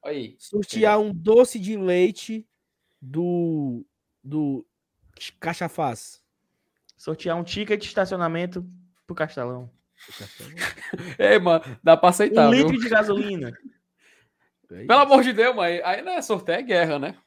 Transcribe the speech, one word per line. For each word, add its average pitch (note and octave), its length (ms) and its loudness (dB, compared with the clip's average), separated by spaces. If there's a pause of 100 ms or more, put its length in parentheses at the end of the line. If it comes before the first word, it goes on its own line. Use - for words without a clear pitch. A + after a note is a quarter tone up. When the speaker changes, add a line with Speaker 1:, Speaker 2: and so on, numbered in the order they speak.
Speaker 1:
Aí. C#3 340 -10
Speaker 2:
Sortear G#3+ 600 0
Speaker 1:
Entendeu? G#3+ 120 -2
Speaker 2:
um F#3+ 40 -8
doce A3 440 4
de G#3 180 -8
leite F#3+ 720 -2 (540)
do, D#3 840 -4 (400)
do C#3 420 -6 (720)
Cachafaz. D#3+ 840 -8 (720)
Speaker 3:
Sortear E3 400 -8
um F3 80 -6
ticket G#3 360 -4
de - 60 -14
estacionamento F3+ 800 -4 (400)
pro F3 80 -14
Castelão. B2+ 560 -8 (360)
Speaker 2:
Pro - 120 -20
Castelão. - 340 -20 (400)
Speaker 1:
<laughs> E3+ 260 -14
Ei, G3+ 200 6
mano, E3+ 240 2 (200)
dá E3 140 8
pra F3+ 120 4
aceitar, G#3 400 4
Speaker 3:
Um - 20 6
Speaker 1:
viu? B3+ 160 4
Speaker 3:
litro A3+ 140 0
de A#3+ 80 -4
gasolina. G3+ 640 0 (1200)
Speaker 2:
É F#2 120 -16
Speaker 1:
Pelo - 0 -
Speaker 2:
isso. D3 80 2
Speaker 1:
amor C#4 300 8
de B3 100 0
Deus, A#3 220 2
mãe. F3 300 -2
Aí A3 180 -2
não F#4 100 -8
é E4+ 100 -4
sorteio, F3+ 360 -4
é C4 40 -6
guerra, E3+ 360 0
né? D3 180 -8 (100)